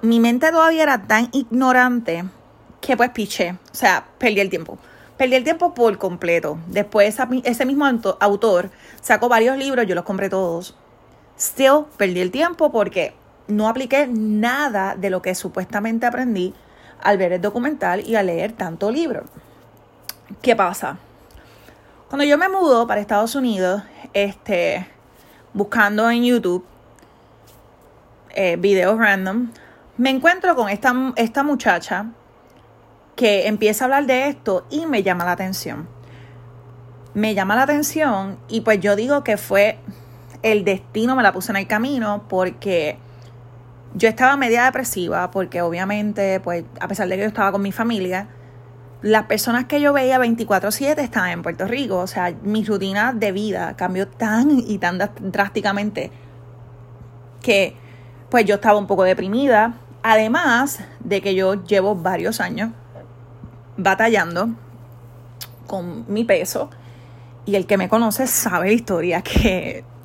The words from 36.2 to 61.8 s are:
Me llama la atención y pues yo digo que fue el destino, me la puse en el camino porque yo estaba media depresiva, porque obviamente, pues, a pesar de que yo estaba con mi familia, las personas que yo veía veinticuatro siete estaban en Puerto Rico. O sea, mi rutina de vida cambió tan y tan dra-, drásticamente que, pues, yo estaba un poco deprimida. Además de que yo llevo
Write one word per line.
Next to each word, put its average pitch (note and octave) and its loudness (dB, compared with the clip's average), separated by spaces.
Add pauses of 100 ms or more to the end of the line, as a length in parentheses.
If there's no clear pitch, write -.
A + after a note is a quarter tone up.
Me G#3+ 0
llama G3 0
la B3+ 4
atención C#4 0 (100)
y A3 -2
pues G#3+ 2
yo G3+ 2
digo C#4 0
que G#3+ 0
fue G3+ 2 (640)
el G#3+ 2
destino, G#3+ 0
me B3+ 4
la G3 6
puse F#3 -4
en G3 -2
el G3 -4
camino A3 -2
porque F3+ -2 (1000)
yo A3 4
estaba B3+ 4
media A#3+ 2
depresiva, F3+ -2
porque F3 -4
obviamente, G3 -2
pues, F3 -4 (140)
a F3+ -8
pesar F#3+ -4
de F#3 -4
que F#3+ -4
yo G#3+ 0
estaba G#3 0
con G3+ 0
mi G3 -4
familia, G3 -4 (720)
las G#3+ 2
personas A#3 -2
que D4 0
yo C#4+ 4
veía C4 2
veinticuatro A3 0
siete D4 0
estaban G3+ -2
en F3 -8
Puerto E3+ -6
Rico. A3+ -2
O F#3 -4
sea, F3+ -4 (100)
mi G#3 -2
rutina G3+ -2
de G#3 0
vida F#3 -4
cambió F#3 -2
tan A#3+ 2
y G#3+ -2
tan F3 -2
dra-, G3+ -4
drásticamente G3+ -4 (1300)
que, G3 2 (520)
pues, A#3 4
yo G3+ 2
estaba G#3 4
un G3+ -2
poco F#3+ 2
deprimida. A3 2 (280)
Además A#3+ 2 (200)
de F#3+ -2
que G3 -2
yo F#3+ 0
llevo G3 2